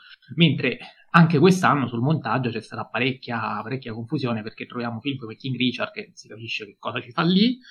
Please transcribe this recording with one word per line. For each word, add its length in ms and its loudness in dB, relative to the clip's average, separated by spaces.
mentre 420 4
anche 260 6
quest'anno 480 4
sul 140 -4
montaggio 500 0
c'è 100 -6
stata 240 -10
parecchia, 760 -4
parecchia 300 -8
confusione, 500 -4
perché 240 -12
troviamo 320 -8
film 180 -6
come 180 -12
King 200 -6
Richard, 360 -2
che 220 -14
si 140 -20
capisce 380 -10
che 120 -20
cosa 240 -8
ci 100 -14
fa 120 -2
lì, 340 4